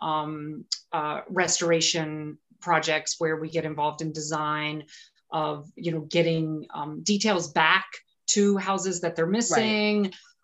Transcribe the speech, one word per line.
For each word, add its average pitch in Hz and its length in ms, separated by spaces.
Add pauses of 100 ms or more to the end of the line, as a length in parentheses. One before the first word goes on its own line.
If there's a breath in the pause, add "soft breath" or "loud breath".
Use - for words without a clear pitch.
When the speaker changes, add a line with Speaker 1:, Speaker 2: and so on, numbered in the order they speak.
Speaker 1:
um, 151 640 (280)
uh, 151 360
restoration 165 1080 (220)
projects 156 580
where 160 200
we 156 120
get 160 160
involved 151 360
in 160 100
design 151 720 (480 loud breath)
of, 151 440
you 165 160
know, 160 100
getting, 160 720
um, 151 280
details 202 500
back 175 360 (400)
to 202 300
houses 190 440
that 170 140
they're 165 100
Speaker 2:
Right. 175 60 (100)
Speaker 1:
missing. 214 720 (300 loud breath)